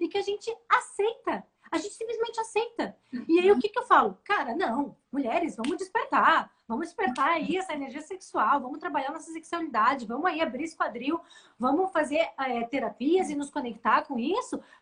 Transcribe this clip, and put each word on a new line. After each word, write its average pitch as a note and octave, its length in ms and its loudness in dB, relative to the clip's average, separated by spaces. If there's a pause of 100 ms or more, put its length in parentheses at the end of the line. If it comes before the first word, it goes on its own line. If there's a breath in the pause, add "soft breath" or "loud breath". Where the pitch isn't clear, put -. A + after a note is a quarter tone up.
e E4+ 80 -2
que G4+ 100 -2
a G4 40 0
gente G4+ 300 -4 (160)
aceita. G#4 800 -2 (240 soft breath)
A E4 60 -2
gente F#4+ 180 -4
simplesmente A4+ 460 -4
aceita. A4 560 -4 (320 loud breath)
E E4 120 6
aí, F#4 120 6
o G4 60 6
que G#4 100 -2
que - 100 -2
eu C5 40 0
falo? D#4 420 4
Cara, C#4+ 320 -2
não. C#4 400 -2 (160)
Mulheres, C#4 420 -2
vamos A#3+ 220 -2
despertar. D#4 760 2 (160)
Vamos C4+ 200 -4
despertar C#4+ 420 0
aí E4 300 0
essa F#4 160 -4
energia C#4 260 -6
sexual. C#4+ 600 0
Vamos C4 180 -8
trabalhar C#4+ 340 -4
nossa D#4+ 180 -12
sexualidade. C#4 760 -2
Vamos B3 180 -4
aí E4 160 0
abrir D4 240 -2
esse E4 100 -10
quadril. D4 460 -2 (380 loud breath)
Vamos D4 340 2
fazer, D4 340 0 (120)
é, A#3+ 260 -2
terapias C#4 640 0
e D4 60 -4
nos C#4+ 160 -6
conectar B3 560 0
com B3+ 120 -4
isso F4 400 -2 (240 loud breath)